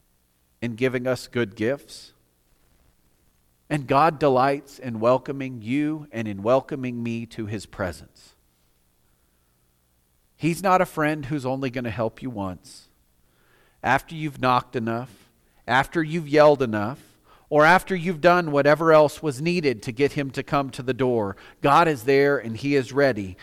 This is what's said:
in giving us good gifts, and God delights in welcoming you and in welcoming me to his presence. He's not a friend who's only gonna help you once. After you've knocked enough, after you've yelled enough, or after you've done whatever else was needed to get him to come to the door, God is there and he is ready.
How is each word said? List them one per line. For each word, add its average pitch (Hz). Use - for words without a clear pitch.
in 117
giving 123
us 127
good 117
gifts, -
and 147
God 143
delights 139
in 120
welcoming 131
you 147
and 110
in 98
welcoming 127
me 117
to -
his 101
presence. -
He's 165
not 185
a 180
friend 151
who's 139
only 135
gonna 120
help 110
you 131
once. 98
After 135
you've 151
knocked 127
enough, 117
after 139
you've 156
yelled 147
enough, 110
or 151
after 185
you've 170
done 170
whatever 147
else 156
was 139
needed 156
to 131
get 135
him 139
to 135
come 139
to 127
the 123
door, 117
God 151
is 139
there 139
and 110
he 139
is 131
ready. 120